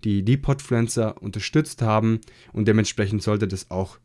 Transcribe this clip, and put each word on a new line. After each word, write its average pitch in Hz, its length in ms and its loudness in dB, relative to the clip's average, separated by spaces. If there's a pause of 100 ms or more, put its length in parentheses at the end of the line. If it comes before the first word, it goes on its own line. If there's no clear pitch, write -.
die 101 200 2
die 123 140 4
Podfluencer 117 840 -2
unterstützt 110 600 -4
haben 110 380 2 (320)
und 107 160 0
dementsprechend 107 560 2
sollte 104 240 0
das 92 240 -8
auch 92 340 -4